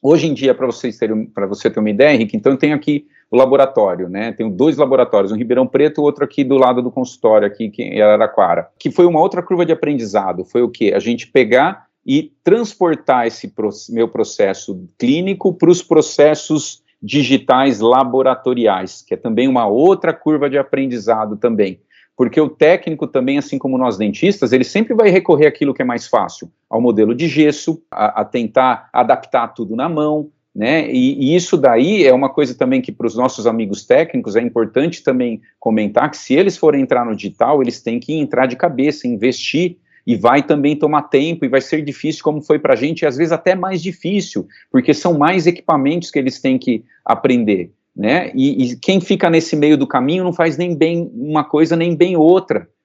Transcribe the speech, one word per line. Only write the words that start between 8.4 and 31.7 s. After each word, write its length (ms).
que 140
foi 140
uma 140
outra 220
curva 240
de 80
aprendizado. 720
Foi 160
o 80
quê? 260
A 40
gente 280
pegar 600
e 260
transportar 800
esse 220
pro-, 220
meu 180
processo 800
clínico 560
pros 280
processos 1040
digitais 760
laboratoriais, 1200
que 120
é 40
também 300
uma 200
outra 460
curva 360
de 80
aprendizado 800
também. 440
Porque 220
o 100
técnico 580
também, 300
assim 200
como 200
nós 200
dentistas, 560
ele 100
sempre 300
vai 160
recorrer 380
àquilo 260
que 80
é 40
mais 220
fácil, 420
ao 100
modelo 340
de 140
gesso, 540
a, 300
a 40
tentar 680
adaptar 560
tudo 260
na 140
mão, 420
né? 340
E, 420
e 40
isso 220
daí 480